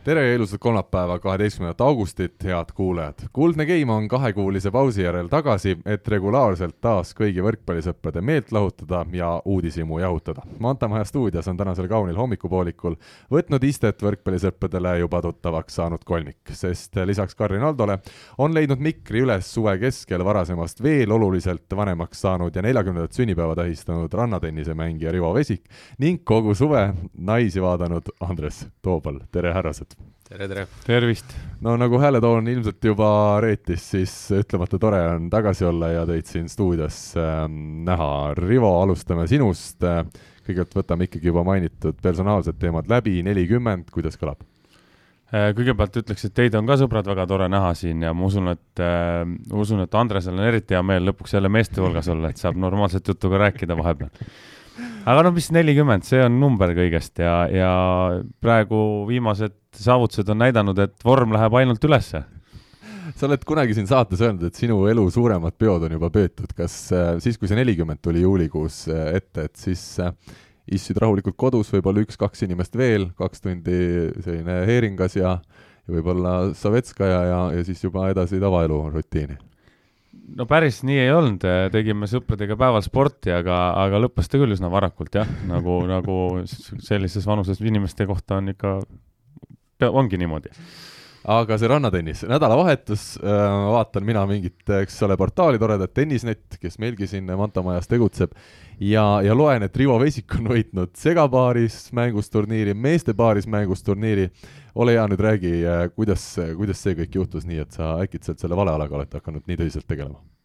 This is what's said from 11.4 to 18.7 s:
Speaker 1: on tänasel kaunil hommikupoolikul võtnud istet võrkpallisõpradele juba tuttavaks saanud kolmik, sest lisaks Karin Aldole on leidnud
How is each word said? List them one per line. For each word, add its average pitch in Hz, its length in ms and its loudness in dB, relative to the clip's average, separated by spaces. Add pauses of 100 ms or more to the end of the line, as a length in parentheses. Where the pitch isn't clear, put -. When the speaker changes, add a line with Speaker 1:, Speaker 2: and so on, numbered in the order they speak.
Speaker 1:
on 87 80 -6
tänasel 92 280 -4
kaunil 95 280 -2
hommikupoolikul 90 800 -4 (340)
võtnud 135 380 0
istet 113 320 -2
võrkpallisõpradele 92 1000 -2
juba 87 180 -2
tuttavaks 82 600 -6
saanud 85 260 -6
kolmik, 80 400 -4
sest - 560 -6
lisaks 95 320 -2
Karin 104 320 -2
Aldole 107 300 0 (400)
on 156 180 2
leidnud 139 240 0